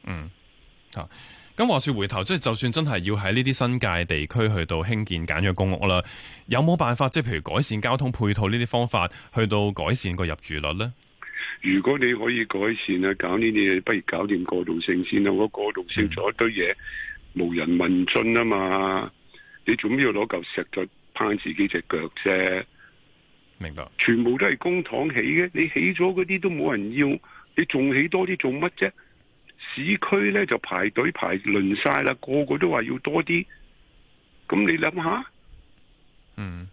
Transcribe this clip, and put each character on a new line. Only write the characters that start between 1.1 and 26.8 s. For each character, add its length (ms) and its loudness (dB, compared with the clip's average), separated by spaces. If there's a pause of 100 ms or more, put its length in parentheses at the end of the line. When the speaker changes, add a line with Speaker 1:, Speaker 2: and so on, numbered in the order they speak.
Speaker 1:
咁 120 2
話 100 4
說 160 0
回 140 0
頭， 160 -2
即 100 -2
係 40 0
就 160 0
算 180 -2
真 140 0
係 140 0
要 140 0
喺 180 0
呢 120 2
啲 80 2
新 280 0
界 240 0
地 220 -2
區 280 2
去 100 0
到 180 -2
興 220 -2
建 220 -4
簡 160 0
約 100 2
公 200 0
屋 140 -2
啦， 160 4 (440)
有 140 2
冇 160 4
辦 200 0
法， 120 2
即 120 0
係 100 -4
譬 60 -4
如 60 -2
改 200 0
善 180 -2
交 160 2
通 140 0
配 220 2
套 160 2
呢 80 0
啲 100 0
方 220 2
法， 220 0 (240)
去 120 4
到 240 2
改 240 0
善 220 -2
個 80 -2
入 120 -2
住 180 -10
率 200 -2
呢？ 200 -4 (680)
Speaker 2:
如 200 2
果 160 2
你 160 2
可 160 -2
以 160 0
改 120 -4
善 460 0
啊， 140 2
搞 180 0
呢 80 2
啲 80 4 (240)
嘢， 60 2
不 100 0
如 140 2
搞 200 -2
掂 180 2
過 200 0
渡 160 -2
性 240 0
先 200 2
啦。 60 4
我 180 2
過 240 -2
渡 160 -6
性 200 0
做 220 -2
一 40 -10
堆 160 2
嘢， 220 0
Speaker 1:
嗯。 40 -2 (560)
Speaker 2:
無 220 0
人 240 2
問 340 4
津 240 2
啊 80 4
嘛， 680 0 (520)
你 120 4
做 120 -4
咩 160 2
要 60 4
攞 160 0
嚿 160 -4 (100)
石 200 -4
再 160 -4 (260)
攀 240 0
自 160 -6
己 140 2
隻 200 0
腳 100 0 (260)
啫？ 400 2 (960)
Speaker 1:
明 140 -10
白。 140 -10 (120)
Speaker 2:
全 260 2
部 120 2
都 100 0
係 120 0
公 240 0
帑 300 -2
起 80 0
嘅， 320 0
你 160 0
起 260 0
咗 180 2
嗰 120 0
啲 160 -2
都 100 0
冇 220 -2
人 240 -4